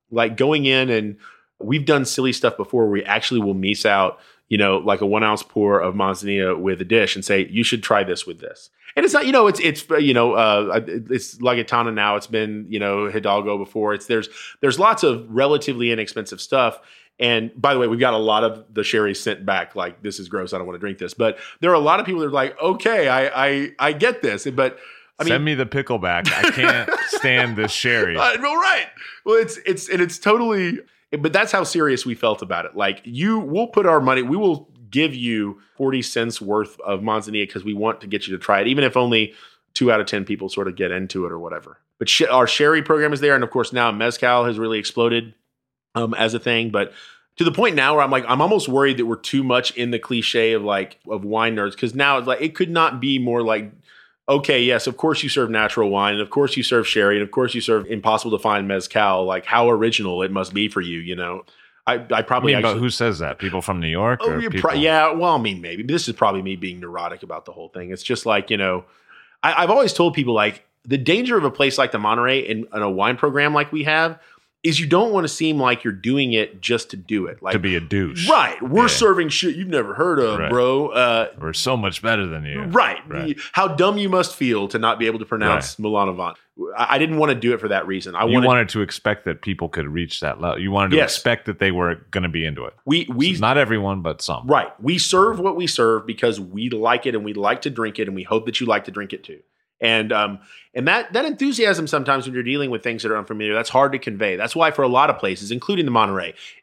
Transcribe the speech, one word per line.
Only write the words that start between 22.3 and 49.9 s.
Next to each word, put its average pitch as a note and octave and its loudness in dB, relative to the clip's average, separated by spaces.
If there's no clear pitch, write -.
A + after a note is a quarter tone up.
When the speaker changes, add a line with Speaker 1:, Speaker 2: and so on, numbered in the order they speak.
Speaker 1:
like, C3+ -2
"Okay, F#3+ 2
I, C3+ 2
I, C#3 -2
I D3 2
get A#3+ 0
this." G#2 -2
But C3 0
I D#3 -2
mean E3 2
Speaker 2:
Send C3+ 2
me D3+ 0
the C3 -2
pickle B2+ -2
back. F2+ 0
I - 2
can't B2 0
Speaker 1:
<laughs> - -6
Speaker 2:
stand B2+ 0
this G#2+ -2
sherry. A2 0
Speaker 1:
Uh, A#3 2
well, C#4+ -2
right. E4+ 0
Well, A3 4
it's, A3+ 0
it's, - -4
and F3+ 0
it's F3 -2
totally, G#3+ 0
but D3 -2
that's G#3 2
how F#3+ 0
serious D3 0
we A#2+ -4
felt A2 0
about F2+ -6
it. E2+ -10
Like, G2+ -2
you, E3 -2
we'll F#3+ -2
put G#3 2
our D#3+ 6
money, C3 2
we C3 -2
will F#3 0
give C#3+ 0
you A2 -4
forty C3+ -2
cents A#2 -4
worth G#2 -2
of G2 -4
Manzanilla G#2+ -4
'cause F#2+ -10
we G#2+ -4
want G#2+ -2
to G#2 -18
get G2+ -6
you F#2 -6
to F2+ -10
try G2+ 2
it, G#2+ 0
even C3+ 2
if B2 0
only A#2 2
two B2 2
out G#2+ 4
of G2+ -2
ten G2+ -4
people G2 -6
sort F#2+ -4
of F2 -12
get F#2 -2
into F#2 -4
it E2+ -6
or E2 -10
whatever. E2+ -14
But A2 -4
sh-, - 2
our B2 4
sherry D3+ 2
program D3+ 2
is C#3 -4
there. C#3+ 4
And B2+ 2
of A2+ -6
course, B2 -2
now A#2+ 2
mezcal A#2+ 2
has A#2 -2
really A2 -2
exploded, A#2 0
um, A#2 -2
as A2 0
a A#2 -2
thing. A#2 0
But G2+ -2
to - 0
the E3+ 4
point G3 2
now C#3 4
where D3 6
I'm C3+ 0
like, C3 2
I'm B2+ 2
almost F#3 2
worried C3+ 2
that A#2+ 0
we're A2+ -4
too - -2
much B2+ 0
in A#2+ -4